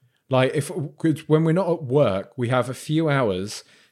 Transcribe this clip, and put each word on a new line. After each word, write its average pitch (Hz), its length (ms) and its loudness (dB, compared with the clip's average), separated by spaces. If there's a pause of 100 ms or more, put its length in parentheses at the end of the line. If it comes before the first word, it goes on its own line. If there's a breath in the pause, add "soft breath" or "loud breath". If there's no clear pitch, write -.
(300)
Like, 131 260 2
if, 147 160 -4 (260)
'cause 156 300 -2
when 156 160 4
we're 160 80 2
not 175 180 0
at 165 140 -2
work, 120 540 0
we 123 120 -2
have 127 200 0
a 131 40 -8
few 156 360 -2
hours 104 540 -2 (280 soft breath)